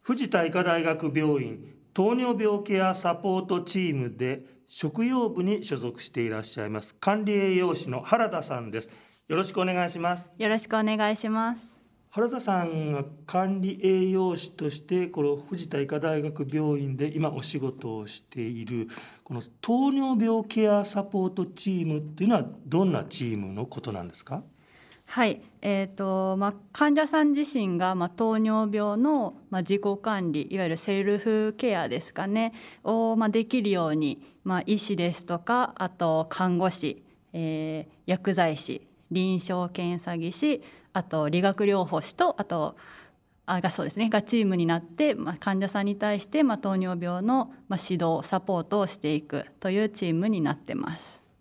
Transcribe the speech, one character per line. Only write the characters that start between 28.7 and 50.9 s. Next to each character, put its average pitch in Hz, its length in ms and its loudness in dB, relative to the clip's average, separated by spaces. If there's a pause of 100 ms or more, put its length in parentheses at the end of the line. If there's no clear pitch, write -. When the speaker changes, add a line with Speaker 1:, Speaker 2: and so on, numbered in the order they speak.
Speaker 2:
病 208 280 0
の、 269 400 2 (100)
ま 185 120 -2
あ、 - 20 0
自 190 160 2
己 202 40 -2 (200)
管 190 300 0
理、 147 180 -2
い 190 80 -2
わ 190 60 0
ゆ 165 60 0
る 165 60 0
セ 196 260 0
ル 202 160 2
フ 214 380 2
ケ 226 220 0
ア 143 100 0
で 123 140 -2
す - 100 -16
か 175 140 -4
ね、 220 260 0 (320)
を、 226 320 2
ま 220 100 4
あ、 - 40 4
で 220 160 2
き 247 160 2
る 202 80 2
よ 175 180 2
う 151 60 2
に、 151 280 0 (220)
ま 185 140 2
あ、 180 80 0
医 208 120 2
師 202 180 -2
で 175 160 0
す - 120 -10
と 175 140 -2
か、 240 380 0
あ 185 140 -2
と 160 400 2
看 185 260 2
護 180 140 4
師、 - 320 -4 (300)
え 156 580 -4
ー、 - 20 -20 (140)
薬 185 260 0
剤 165 240 2
師、 - 300 -8 (240)
臨 185 240 2
床 180 360 -2
検 175 320 -4
査 175 140 -6
技 170 160 -4
師、 294 300 0 (320)
あ 185 80 0
と 151 260 0
理 175 140 2
学 196 220 2
療 196 200 4
法 165 160 -2
士 - 140 -10
と、 349 260 4
あ 202 40 0
と、 160 320 -2 (680)
あ、 180 160 0
が、 180 100 2
そ 170 120 -4
う 147 40 -2
で 151 40 -4
す - 80 -6
ね、 226 100 2
が 214 140 4
チ 233 160 2
ー 214 80 4
ム 190 100 2
に 170 80 2
な 165 140 2
っ 165 40 -4
て、 - 320 0
ま - 180 -6
あ、 160 60 -8
患 196 180 0
者 190 120 0
さ 196 140 -2
ん - 20 0
に 202 120 0
対 208 240 0
し 202 60 -14
て、 302 160 2
ま 247 120 4
あ、 196 40 -4
糖 190 180 0
尿 185 260 0
病 175 200 -2
の、 247 300 2 (160)
ま 190 80 0
あ、 185 60 -2
指 175 200 0
導、 165 220 2
サ 185 160 0
ポ 180 200 0
ー - 20 -4
ト 202 180 0
を 196 60 2
し - 100 -8
て 151 180 0
い 147 60 0
く 147 240 -6 (160)
と 190 100 -2
い 202 140 2
う 214 60 0
チ 202 160 -6
ー 165 80 2
ム 190 160 2
に 196 100 2
な 143 120 2
っ 156 60 -4
て - 160 -10
ま 165 240 -6